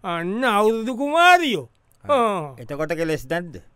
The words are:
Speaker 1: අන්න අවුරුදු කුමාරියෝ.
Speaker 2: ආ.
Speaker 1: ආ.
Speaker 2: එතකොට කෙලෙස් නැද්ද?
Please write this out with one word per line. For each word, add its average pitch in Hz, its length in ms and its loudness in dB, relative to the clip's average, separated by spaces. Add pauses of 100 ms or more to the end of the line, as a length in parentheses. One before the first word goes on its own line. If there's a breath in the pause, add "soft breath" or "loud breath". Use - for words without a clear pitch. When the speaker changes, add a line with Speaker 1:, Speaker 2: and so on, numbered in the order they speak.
Speaker 1:
අන්න 180 400 -4
අවුරුදු 226 520 0
කුමාරියෝ. 294 720 4 (360)
Speaker 2:
ආ. 294 100 0
Speaker 1:
ආ. 196 420 -2
Speaker 2:
එතකොට 147 400 -6
කෙලෙස් 156 300 -4
නැද්ද? 165 280 -8 (220)